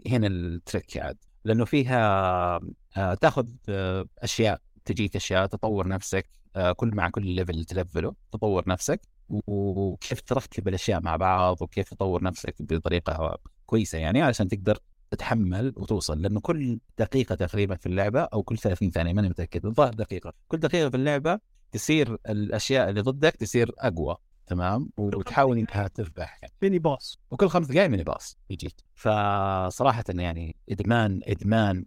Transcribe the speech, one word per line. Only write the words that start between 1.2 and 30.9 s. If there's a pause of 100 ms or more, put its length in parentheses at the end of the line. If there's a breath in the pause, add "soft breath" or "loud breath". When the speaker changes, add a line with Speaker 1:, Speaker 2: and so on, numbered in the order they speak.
Speaker 1:
لأنه
فيها، (1000)
آه،
تاخذ، (220)
آه، (140)
أشياء، (240)
تجيك
أشياء،
تطور
نفسك، (260)
آه،
كل،
مع
كل
ليفل
تلفله، (180)
تطور
نفسك، (280)
و-،
وكيف
تركب
الأشياء
مع
بعض،
وكيف
تطور
نفسك
بطريقة (280)
كويسة
يعني،
علشان
تقدر (340)
تتحمل
وتوصل.
لأنه
كل (180)
دقيقة
تقريبا
في
اللعبة،
أو
كل
ثلاثين
ثانية،
ماني
متأكد،
الظاهر
دقيقة، (140)
كل
دقيقة
في
اللعبة (320)
تصير (120)
الأشياء
اللي
ضدك
تصير
أقوى، (300)
تمام؟
وتحاول
إنها
تذبح
يعني.
Speaker 2:
ميني
باص. (120)
Speaker 1:
وكل
خمس
دقايق
ميني
باص (120)
يجيك. (200)
فصراحة
يعني (140)
إدمان،